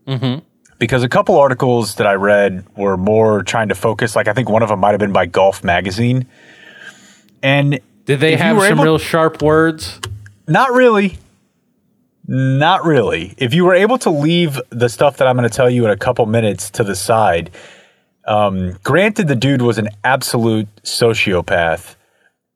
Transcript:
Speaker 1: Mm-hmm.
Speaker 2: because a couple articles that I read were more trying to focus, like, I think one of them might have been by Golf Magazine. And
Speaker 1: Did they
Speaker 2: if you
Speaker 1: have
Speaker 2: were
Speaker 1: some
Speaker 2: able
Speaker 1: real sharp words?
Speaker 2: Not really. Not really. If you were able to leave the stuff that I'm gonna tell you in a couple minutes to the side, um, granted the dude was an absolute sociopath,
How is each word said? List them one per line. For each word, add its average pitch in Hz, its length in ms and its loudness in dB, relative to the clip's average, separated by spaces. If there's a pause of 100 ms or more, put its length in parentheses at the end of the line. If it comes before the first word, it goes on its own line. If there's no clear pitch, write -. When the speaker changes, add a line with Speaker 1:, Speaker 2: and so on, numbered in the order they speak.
Speaker 1:
Mm-hmm. 131 320 -4 (400)
Speaker 2:
because 120 240 0
a 123 60 0
couple 196 280 2
articles 123 580 0
that 107 120 0
I 101 60 4
read 98 500 2 (140)
were 101 200 -2
more 107 460 2
trying 110 260 -4
to 95 60 -4
focus, 113 400 -4
like, 107 140 0
I 104 40 0
think 117 160 -4
one 110 140 0
of 107 60 -2
them 104 100 -2
might 101 120 2
have 104 80 0
been 101 120 -2
by 95 140 0
Golf 95 400 0
Magazine. 101 600 -2 (1160)
And 143 360 0 (260)
Speaker 1:
Did 139 160 -2
they 160 120 2
Speaker 2:
if 156 60 0
you 175 60 0
Speaker 1:
have 220 100 2
Speaker 2:
were 196 140 4
Speaker 1:
some 151 100 2
Speaker 2:
able 147 60 2
Speaker 1:
real 160 140 2
sharp 160 420 -2
words? 160 580 0 (480)
Speaker 2:
Not 226 240 2
really. 220 460 2 (1120)
Not 135 580 0
really. 92 520 0
If 120 160 -2
you 175 120 4
were 185 80 4
able 202 260 2
to 220 100 -2
leave 156 500 0 (100)
the 117 180 -2
stuff 139 300 0
that 135 100 2
I'm 127 80 2
gonna 120 140 0
tell 123 200 2
you 123 140 0
in 107 80 2
a 98 60 0
couple 123 280 -2
minutes 107 460 -2
to - 140 -2
the 98 100 -6
side, 90 560 0 (720)
um, 98 580 -2
granted 190 440 0
the 143 80 0
dude 131 260 0
was 117 160 0
an 107 120 -4 (160)
absolute 117 600 0 (160)
sociopath, 90 1120 -2 (600)